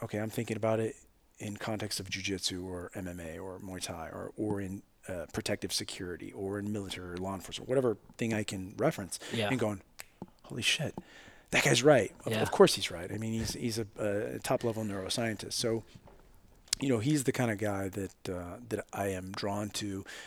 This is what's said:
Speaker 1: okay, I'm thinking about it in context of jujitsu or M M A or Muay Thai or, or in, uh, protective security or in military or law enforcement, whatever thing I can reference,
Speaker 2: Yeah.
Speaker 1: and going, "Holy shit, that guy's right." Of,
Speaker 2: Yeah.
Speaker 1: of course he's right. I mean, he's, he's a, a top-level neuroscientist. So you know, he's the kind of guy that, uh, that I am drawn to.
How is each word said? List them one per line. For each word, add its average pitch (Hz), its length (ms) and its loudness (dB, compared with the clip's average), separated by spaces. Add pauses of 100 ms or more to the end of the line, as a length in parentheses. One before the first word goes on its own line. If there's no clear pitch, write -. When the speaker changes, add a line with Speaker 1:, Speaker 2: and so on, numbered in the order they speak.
Speaker 1:
okay, 110 180 -2
I'm 110 120 -2
thinking 113 260 -2
about 110 220 4
it 113 160 0 (420)
in 104 200 -6
context 107 420 -4
of 95 100 -8
jujitsu 95 560 -2
or 90 300 -6
M 95 120 -6
M 87 120 -6
A 82 180 -8
or 92 220 -8
Muay 92 220 -8
Thai 85 300 -6
or, 98 240 -8
or 104 260 0
in, 98 200 -6 (260)
uh, 87 240 -4
protective 101 400 -2
security 92 640 -6
or 98 260 -2
in 104 120 -2
military 92 420 -6
or 87 40 -4
law 95 160 -2
enforcement, - 360 -8
whatever 127 280 6 (200)
thing 113 160 2
I 107 100 2
can 95 340 -4
reference, 107 420 0 (140)
Speaker 2:
Yeah. 110 160 2
Speaker 1:
and 131 100 2
going, 104 220 0 (640)
"Holy - 180 -8
shit, - 320 2 (580)
that - 120 4
guy's 127 200 6
right." 135 280 8 (140)
Of, 117 80 0
Speaker 2:
Yeah. 110 80 2
Speaker 1:
of - 100 2
course - 240 10
he's - 160 -2
right. 87 200 -6
I 107 60 -2
mean, 113 160 -2
he's, 113 200 0
he's 113 260 -2
a, 107 80 -2 (100)
a 110 420 0
top-level 117 440 0
neuroscientist. 101 680 -2
So 113 300 0 (960)
you 139 80 2
know, 117 100 6
he's 143 260 2
the 135 60 4
kind 120 200 2
of 101 60 -2
guy 98 320 0
that, 95 400 -6
uh, 90 280 -6 (120)
that 110 240 -4
I 101 140 0
am 92 240 -4
drawn 104 400 -2
to. 98 340 -4 (220)